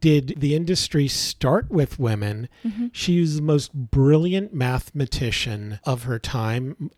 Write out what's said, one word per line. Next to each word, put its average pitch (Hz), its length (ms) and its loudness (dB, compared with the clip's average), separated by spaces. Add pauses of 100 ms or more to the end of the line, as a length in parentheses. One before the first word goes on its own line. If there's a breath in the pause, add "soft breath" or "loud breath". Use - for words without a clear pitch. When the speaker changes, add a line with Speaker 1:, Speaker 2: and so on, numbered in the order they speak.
Speaker 1:
did 147 360 4
the 147 160 0
industry 160 540 0
start - 640 0
with 151 280 0
women, 107 520 -2 (160)
Speaker 2:
Mm-hmm. 226 260 -4
Speaker 1:
she 175 300 0
was 151 160 0
the 151 40 -2
most 151 320 2
brilliant 156 800 2
mathematician 123 1300 -4
of 123 180 -2
her 120 160 -4
time, 127 800 -4